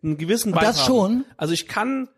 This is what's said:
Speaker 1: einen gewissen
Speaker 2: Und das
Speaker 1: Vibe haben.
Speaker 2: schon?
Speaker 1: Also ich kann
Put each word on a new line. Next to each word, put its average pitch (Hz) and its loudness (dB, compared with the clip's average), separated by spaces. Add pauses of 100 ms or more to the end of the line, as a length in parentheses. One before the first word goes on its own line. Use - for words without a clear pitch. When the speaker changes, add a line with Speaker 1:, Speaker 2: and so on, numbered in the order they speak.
Speaker 1:
einen 156 -2
gewissen 196 -2
Speaker 2:
Und 165 2
das 214 2
Speaker 1:
Vibe - -2
haben. - 2 (360)
Speaker 2:
schon? 269 -6 (120)
Speaker 1:
Also 160 -2
ich 170 -4
kann 254 -4 (100)